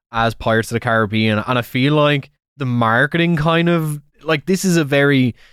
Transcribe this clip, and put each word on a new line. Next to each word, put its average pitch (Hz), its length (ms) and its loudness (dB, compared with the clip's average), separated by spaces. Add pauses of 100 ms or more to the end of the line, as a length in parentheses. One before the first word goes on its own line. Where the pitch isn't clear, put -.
as 117 240 -2
Pirates 113 380 -2
of 117 40 -2
the 113 40 -2
Caribbean, 110 600 0
and 123 200 -2
I - 20 -2
feel 131 320 -2
like 147 360 0 (260)
the 139 100 -8
marketing 127 720 0
kind 165 320 0
of, 156 340 -2 (220)
like, 156 220 -4
this 185 180 -2
is 180 140 2
a 160 80 2
very 139 500 2 (180)